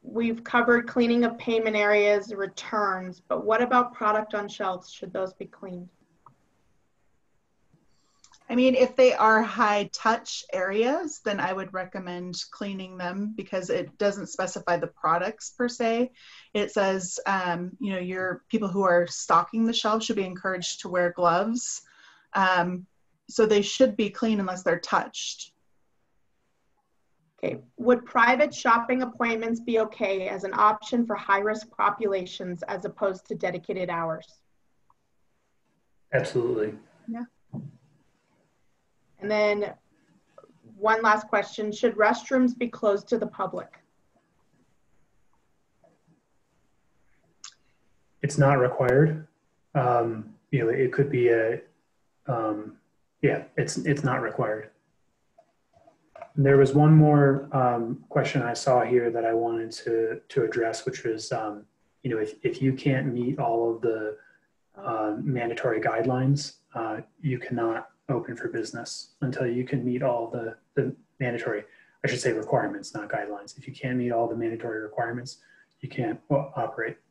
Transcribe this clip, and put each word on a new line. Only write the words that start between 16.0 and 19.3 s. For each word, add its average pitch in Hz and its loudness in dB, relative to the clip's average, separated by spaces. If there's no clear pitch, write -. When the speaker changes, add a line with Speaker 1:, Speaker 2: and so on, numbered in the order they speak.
Speaker 2:
It 208 -2
says, 190 -2
um, 180 -2
you 196 -4
know, 185 -2
your 185 -6
people 214 0
who 190 0
are 175 4
stocking - 0